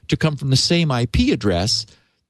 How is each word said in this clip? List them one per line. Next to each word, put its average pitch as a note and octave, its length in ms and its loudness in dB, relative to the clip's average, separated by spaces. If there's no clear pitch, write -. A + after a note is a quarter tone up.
to D#3+ 80 -2
come D#3 200 0
from C3+ 140 -4
the C3 60 4
same E3+ 340 2
I B2 160 0
P B3 260 2
address, G2 540 -2